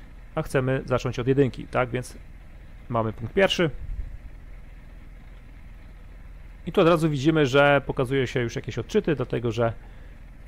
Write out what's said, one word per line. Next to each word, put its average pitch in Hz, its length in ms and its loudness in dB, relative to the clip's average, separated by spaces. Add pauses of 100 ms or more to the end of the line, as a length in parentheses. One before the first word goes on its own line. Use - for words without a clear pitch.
(360)
A 160 60 -2
chcemy 131 440 0
zacząć 123 340 0
od 123 80 -2
jedynki, 131 360 2
tak? 123 260 0
Więc 123 280 -6 (720)
mamy 113 240 0
punkt - 200 -8
pierwszy. 190 360 4 (3000)
I 175 60 -6
tu 208 100 6
od 160 60 10
razu 165 220 6
widzimy, 151 360 6
że 143 400 8
pokazują 135 400 2
się 127 140 0
już 117 160 0
jakieś 117 240 -6
odczyty, 175 360 0
dlatego 123 360 -2
że 113 220 2 (760)